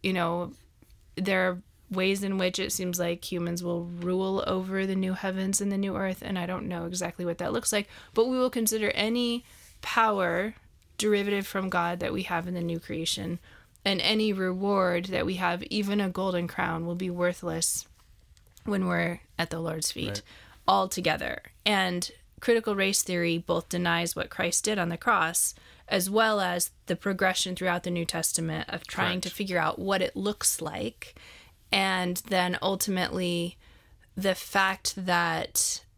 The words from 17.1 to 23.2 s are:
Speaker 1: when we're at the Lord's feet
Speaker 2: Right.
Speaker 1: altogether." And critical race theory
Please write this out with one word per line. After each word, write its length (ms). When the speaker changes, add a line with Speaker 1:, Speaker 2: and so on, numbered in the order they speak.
Speaker 1:
when 240
we're 320
at 120
the 100
Lord's 320
feet 160
Speaker 2:
Right. 140
Speaker 1:
altogether." 760
And 440
critical 340
race 300
theory 340